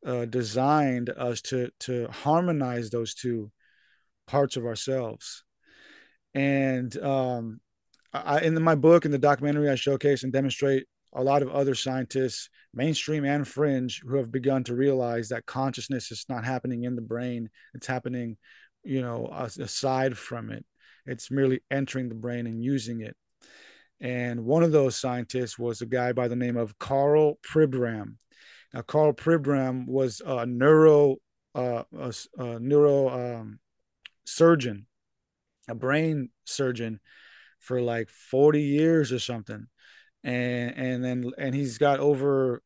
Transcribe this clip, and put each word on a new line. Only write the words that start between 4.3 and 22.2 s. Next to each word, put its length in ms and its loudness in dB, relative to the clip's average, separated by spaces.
of 80 -6
ourselves. 800 -6
And, 640 0
um, 640 -4
I, 280 0
in 220 2
my 120 4
book, 320 8
in 60 0
the 80 0
documentary, 500 2
I 60 2
showcase 480 0
and 100 -4
demonstrate 540 0
a 100 -4
lot 200 4
of 60 -4
other 260 0
scientists, 760 -4
mainstream 520 -2
and 220 0
fringe, 560 -2
who 120 -4
have 160 -2
begun 320 0
to 120 -6
realize 540 0
that 160 -6
consciousness 680 -6
is 180 -14
not 140 -6
happening 420 -4
in 100 -6
the 60 -8
brain. 360 -6
It's 120 -14
happening, 500 -6
you 180 -4
know, 300 -6
as-, 260 -10
aside 600 -2
from 340 -12
it. 140 -14
It's 240 -12
merely 400 2
entering 400 -4
the 60 -10
brain 320 -8